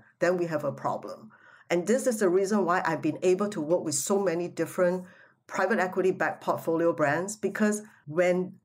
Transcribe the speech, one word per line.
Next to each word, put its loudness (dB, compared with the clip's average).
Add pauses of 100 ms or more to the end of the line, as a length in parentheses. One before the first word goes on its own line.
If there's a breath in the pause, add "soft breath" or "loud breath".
(200 loud breath)
then 2
we 0
have -4
a -2
problem. -8 (380 loud breath)
And 0
this 2
is -2
the 4
reason 2
why 2
I've -2
been -2
able 2
to -6
work 0
with -4
so 0
many 0
different 0 (440 loud breath)
private 0
equity 0
backed -2
portfolio 0
brands, 0
because -2 (260 loud breath)
when 2 (120)